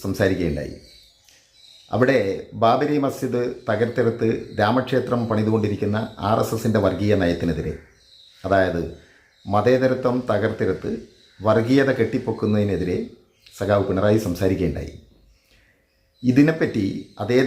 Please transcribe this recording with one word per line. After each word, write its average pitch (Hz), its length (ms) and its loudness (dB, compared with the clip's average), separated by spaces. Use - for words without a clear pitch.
സംസാരിക്കുകയുണ്ടായി. 90 720 -2
അവിടെ 127 240 4
ബാബരി 143 440 2
മസ്ജിദ് 120 360 -4
തകർത്തെടുത്ത് 113 580 0
രാമക്ഷേത്രം 123 600 0
പണിതുകൊണ്ടിരിക്കുന്ന 107 680 0
ആർ 113 160 2
എസ് 113 120 -4
എസിൻ്റെ 110 300 0
വർഗീയ 101 360 2
നയത്തിനെതിരെ, 85 500 -2
അതായത് 90 340 2
മതേതരത്വം 127 600 2
തകർത്തെടുത്ത് 104 600 -2
വർഗീയത 120 520 4
കെട്ടിപ്പൊക്കുന്നതിനെതിരെ 104 1000 0
സഖാവ് 101 320 2
പിണറായി 104 360 2
സംസാരിക്കുകയുണ്ടായി. 90 680 -2
ഇതിനെപ്പറ്റി 143 520 2
അതേ 120 240 2